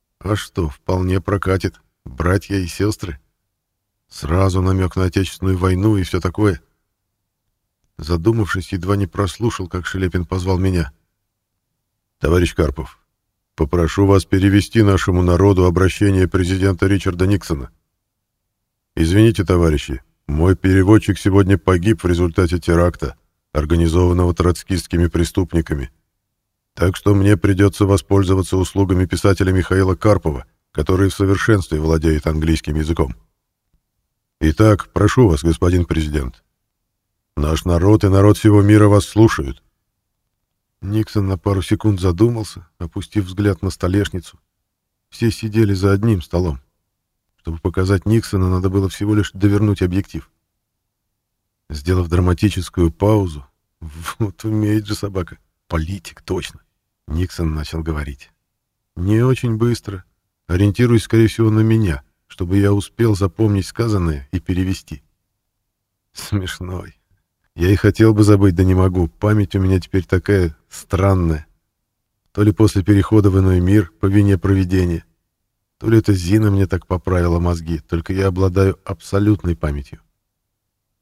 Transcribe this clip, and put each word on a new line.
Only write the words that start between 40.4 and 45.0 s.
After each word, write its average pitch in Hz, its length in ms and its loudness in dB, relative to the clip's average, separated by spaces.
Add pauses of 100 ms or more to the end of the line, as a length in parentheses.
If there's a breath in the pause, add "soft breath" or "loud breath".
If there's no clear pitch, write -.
Никсон 101 460 -2
на 95 100 -2
пару 98 240 -2
секунд 104 380 0
задумался, 98 680 -2 (120)
опустив 92 460 -6
взгляд 95 360 -2
на 95 80 -4
столешницу. 95 680 -4 (720)